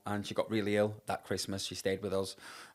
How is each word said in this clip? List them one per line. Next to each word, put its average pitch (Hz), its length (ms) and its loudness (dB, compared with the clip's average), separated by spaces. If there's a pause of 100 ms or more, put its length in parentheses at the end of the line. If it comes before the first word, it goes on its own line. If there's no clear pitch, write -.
And 101 200 0
she - 80 -6
got - 160 2
really 104 280 4
ill 104 180 4 (120)
that - 180 -2
Christmas. 98 400 -2
She 95 100 -6
stayed 95 260 0
with 95 120 0
us, 95 240 0 (380)